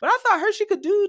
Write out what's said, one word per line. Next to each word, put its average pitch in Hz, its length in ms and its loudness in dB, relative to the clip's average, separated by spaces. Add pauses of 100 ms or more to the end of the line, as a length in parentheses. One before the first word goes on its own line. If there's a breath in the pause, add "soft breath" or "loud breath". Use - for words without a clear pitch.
But 311 100 0
I 494 120 2
thought 381 180 2
Hershey 415 260 -2
could 320 160 -2
do, 392 260 0